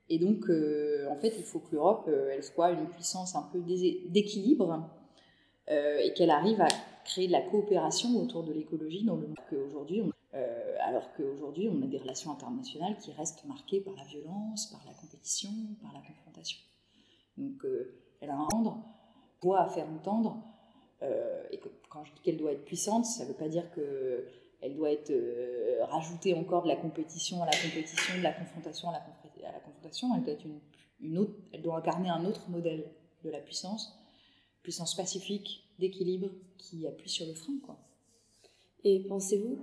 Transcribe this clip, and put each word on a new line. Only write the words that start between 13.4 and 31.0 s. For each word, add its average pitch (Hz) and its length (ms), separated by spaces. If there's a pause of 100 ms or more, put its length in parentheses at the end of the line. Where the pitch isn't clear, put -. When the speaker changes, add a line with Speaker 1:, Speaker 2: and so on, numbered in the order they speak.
Speaker 1:
marquées 147 360
par 190 140
la 139 80
violence, 180 640
par - 180
la - 80
compétition, - 560 (320)
par 143 120
la 139 80
confrontation. 156 580 (800)
Donc, 139 280
euh, 123 320 (240)
elle 143 80
a 139 60
un 151 160
rendre, 214 320 (580)
voix 185 200
à 170 60
faire 156 220
entendre, 196 520 (600)
euh, 117 500
et - 60
que, - 100 (220)
quand 151 160
je - 80
dis - 80
qu'elle 156 160
doit 151 160
être 139 100
puissante, 214 420
ça - 200
veut 131 80
pas 156 160
dire 170 220
que 135 540 (360)
elle 139 160
doit 151 120
être, 151 220
euh, 120 720
rajoutée 165 500
encore 170 300
de 170 60
la 139 80
compétition 165 680
à - 20
la 170 60
compétition, 165 640
de 180 60
la 156 80
confrontation 165 560
à 170 60
la 151 60
confr-, - 460
à 165 60
la - 80
confrontation. 165 560
Elle - 80
doit 151 80
être 151 140
une, 151 160 (400)